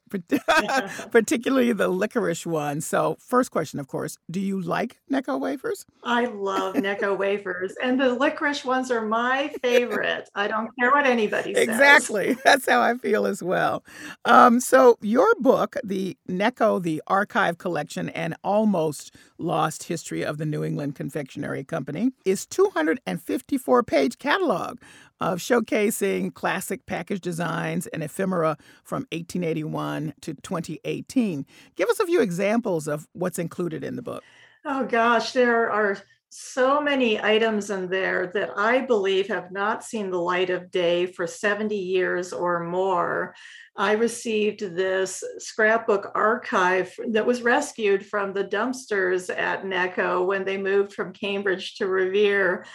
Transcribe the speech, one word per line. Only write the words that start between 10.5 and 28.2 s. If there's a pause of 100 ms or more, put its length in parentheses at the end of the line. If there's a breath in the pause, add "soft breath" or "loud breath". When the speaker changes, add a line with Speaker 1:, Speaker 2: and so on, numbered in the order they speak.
Speaker 2:
care
what
anybody
says.
Speaker 1:
Exactly.
<laughs>
That's
how
I
feel
as
well. (400 loud breath)
Um,
so
your
book,
the (120)
Necco,
The
Archive
Collection,
An
Almost (240 soft breath)
Lost
History
of
the
New
England
Confectionery
Company, (140)
is
two
hundred
and
fifty-four
page
catalog (400 loud breath)
of
showcasing
classic
package
designs
and
ephemera (280 soft breath)